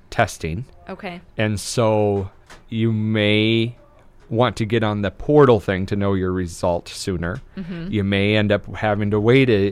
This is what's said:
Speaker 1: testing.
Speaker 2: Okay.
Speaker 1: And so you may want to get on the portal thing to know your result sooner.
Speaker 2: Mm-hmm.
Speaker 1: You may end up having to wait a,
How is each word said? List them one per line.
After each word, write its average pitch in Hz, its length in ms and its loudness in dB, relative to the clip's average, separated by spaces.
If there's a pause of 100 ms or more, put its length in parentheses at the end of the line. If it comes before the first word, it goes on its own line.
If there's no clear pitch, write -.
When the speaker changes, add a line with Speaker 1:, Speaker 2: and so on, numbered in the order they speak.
Speaker 1:
testing. 101 560 -4 (240)
Speaker 2:
Okay. 185 320 -12 (160)
Speaker 1:
And 107 220 0
so 104 720 0 (380)
you 113 220 0
may 110 840 2 (520)
want 113 300 0
to 117 80 -2
get 110 180 0
on 104 200 -2
the 95 80 -2
portal 139 480 4
thing 95 260 -2
to 101 100 -4
know 98 200 0
your 92 160 -2
result 87 580 -4
sooner. 90 500 -6 (160)
Speaker 2:
Mm-hmm. 170 360 -10
Speaker 1:
You 104 120 0
may 98 320 2
end 104 160 2
up 101 240 -2
having 104 360 -2
to 107 80 0
wait 123 300 4
a, 101 220 4